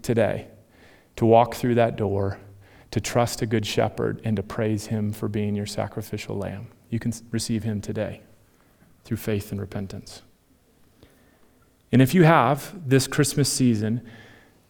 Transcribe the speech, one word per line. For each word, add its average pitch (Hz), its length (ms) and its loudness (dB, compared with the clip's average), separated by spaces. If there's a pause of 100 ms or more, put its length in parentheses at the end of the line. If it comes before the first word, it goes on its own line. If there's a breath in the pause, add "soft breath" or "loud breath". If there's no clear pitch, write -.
today 107 460 0 (680 soft breath)
to - 80 0
walk 117 300 6
through 120 220 0
that 113 200 2
door, 98 420 -2 (520 soft breath)
to 113 100 -2
trust - 420 -2
a 123 40 -2
good 110 180 0
shepherd, 113 600 -2
and 110 120 0
to 98 60 -2
praise 107 440 -4
him 104 260 -2
for 110 160 -6
being 104 260 -2
your 104 120 -4
sacrificial 107 680 -8
lamb. 98 300 -8 (240)
You 120 80 -4
can 120 140 -4
s-, - 180 -12
receive 113 320 -4
him 107 180 -4
today 101 420 -8 (840 soft breath)
through 110 140 -6
faith 101 340 -4
and 101 80 -6
repentance. 98 640 -12 (1700 soft breath)
And 123 100 8
if 127 120 4
you 180 100 8
have, 147 640 2
this 131 200 4
Christmas - 440 0
season, 117 500 0 (680 loud breath)